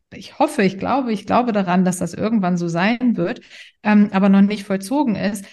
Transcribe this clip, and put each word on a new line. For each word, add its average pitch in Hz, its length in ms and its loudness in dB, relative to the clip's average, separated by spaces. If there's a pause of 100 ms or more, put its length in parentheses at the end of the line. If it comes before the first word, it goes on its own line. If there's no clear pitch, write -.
(120)
ich - 280 -16
hoffe, 302 240 0
ich 190 160 0
glaube, 233 340 -2
ich 196 120 -6
glaube 233 260 0
daran, 185 340 0
dass 180 120 0
das 170 160 -6
irgendwann 185 440 0
so 170 100 -4
sein 214 480 0
wird, 185 260 -4 (420)
ähm, 208 280 4
aber 196 180 2
noch 196 120 6
nicht 202 220 2
vollzogen 214 520 -2
ist, 202 380 -6